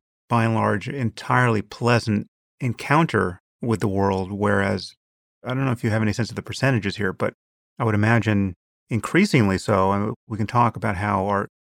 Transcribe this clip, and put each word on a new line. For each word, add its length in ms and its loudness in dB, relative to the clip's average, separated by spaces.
by 160 2
and 100 2
large, 340 0
entirely 760 0
pleasant 640 0
encounter 800 0
with 200 0
the 80 0
world. 440 0
Whereas, 640 0
I 40 -12
don't 160 -2
know 80 0
if 120 -6
you 60 0
have 120 0
any 100 0
sense 180 -4
of 60 -10
the 60 -8
percentages 540 -2
here, 160 -2
but 220 -4
I 60 -2
would 100 2
imagine 600 2
increasingly 720 2
so. 320 2
I 80 0
mean, 160 -4
we 100 -8
can 80 -2
talk 300 0
about 200 -4
how 300 -2
our 220 -2